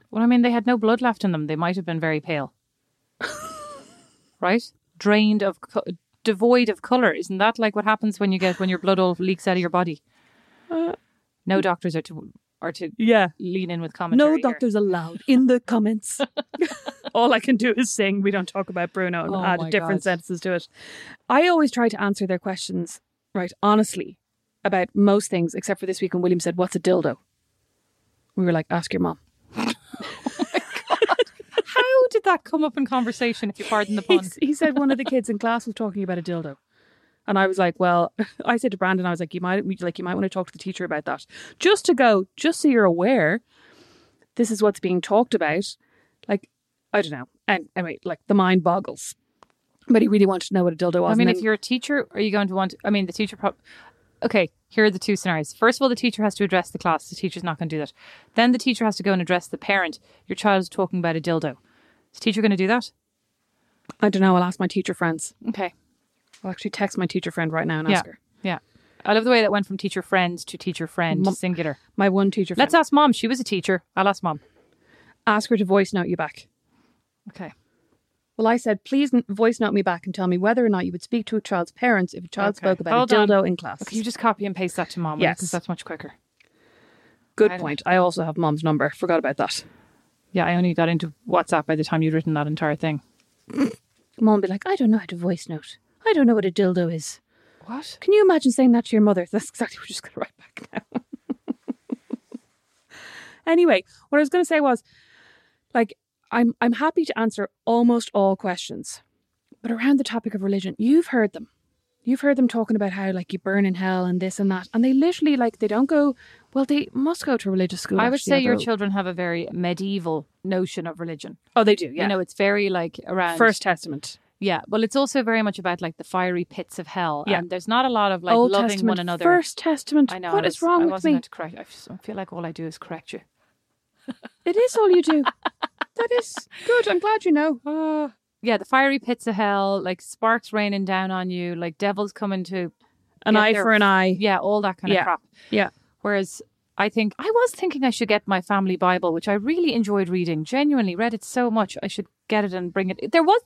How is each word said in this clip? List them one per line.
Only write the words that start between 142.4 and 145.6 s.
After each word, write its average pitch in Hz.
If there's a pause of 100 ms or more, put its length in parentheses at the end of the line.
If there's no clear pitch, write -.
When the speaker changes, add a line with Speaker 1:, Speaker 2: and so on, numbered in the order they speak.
Speaker 1:
to 180 (540)
Speaker 2:
An 220
Speaker 1:
get -
Speaker 2:
eye 214
Speaker 1:
their 208
Speaker 2:
for 220
an 208
Speaker 1:
f-, 202
Speaker 2:
eye. 185
Speaker 1:
yeah, 202
all 208
that 196
kind 196
of 196
Speaker 2:
Yeah. 175
Speaker 1:
crap. 170 (280)
Speaker 2:
Yeah. 208 (320)